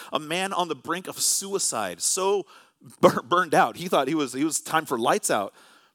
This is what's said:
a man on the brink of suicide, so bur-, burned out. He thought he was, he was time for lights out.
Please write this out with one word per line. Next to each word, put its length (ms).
a 80
man 320
on 160
the 80
brink 320
of 120
suicide, 800
so 460
bur-, 220
burned 320
out. 220
He 120
thought 180
he 80
was, 180
he 120
was 160
time 260
for 120
lights 320
out. 240